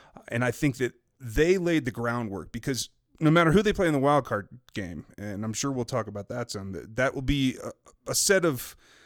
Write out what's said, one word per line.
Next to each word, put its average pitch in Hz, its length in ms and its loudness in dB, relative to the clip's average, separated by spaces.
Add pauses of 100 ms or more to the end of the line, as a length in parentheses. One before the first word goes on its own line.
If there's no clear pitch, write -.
(280)
And 120 160 -2
I 123 80 2
think 139 260 0
that 123 160 -2 (260)
they 147 380 2
laid 170 280 0
the 123 60 -4
groundwork 117 600 -4
because 123 380 -6 (300)
no 156 100 4
matter 165 220 6
who 196 100 8
they 208 100 2
play 190 160 2
in 156 60 2
the 139 60 2
wild 143 260 4
card 101 240 -4 (240)
game, 87 320 -10 (120)
and 104 280 -8
I'm 110 80 -4
sure 139 180 -4
we'll 123 140 -4
talk 113 220 -4
about 101 220 -10
that 120 200 -6
some, 98 220 -8
that, 90 240 -12
that 127 180 0
will 135 80 -6
be 135 420 0
a, 120 80 -8 (400)
a 123 40 -2
set 190 280 4
of 143 320 -2 (300)